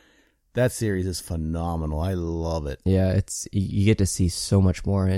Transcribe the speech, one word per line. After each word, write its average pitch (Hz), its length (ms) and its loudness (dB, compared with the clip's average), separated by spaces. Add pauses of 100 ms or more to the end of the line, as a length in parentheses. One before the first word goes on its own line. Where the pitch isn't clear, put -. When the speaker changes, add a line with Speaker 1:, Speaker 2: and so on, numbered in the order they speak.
(540)
Speaker 1:
that 123 180 0
series 95 340 -2
is 90 140 -4
phenomenal. 80 800 -4
I 95 140 -2
love 82 520 -4
it. 67 180 -8
Speaker 2:
Yeah, 95 280 4
it's, - 400 -2
y-, 104 80 0
you 95 240 0
get 107 140 6
to 98 80 4
see 90 220 0
so - 320 2
much 92 240 2
more. 95 340 2